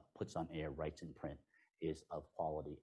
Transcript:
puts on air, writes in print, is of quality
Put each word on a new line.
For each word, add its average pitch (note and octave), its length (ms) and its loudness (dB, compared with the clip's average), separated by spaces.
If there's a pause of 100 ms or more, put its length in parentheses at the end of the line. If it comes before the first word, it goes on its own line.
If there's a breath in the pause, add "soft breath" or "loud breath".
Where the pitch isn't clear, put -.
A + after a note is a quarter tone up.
(180)
puts - 180 0
on E2 180 2
air, D2+ 180 2
writes D2+ 300 0
in D#2+ 120 -6
print, C#2+ 240 -4 (440 soft breath)
is D#2 300 2
of D#2 120 0 (120)
quality D2+ 460 2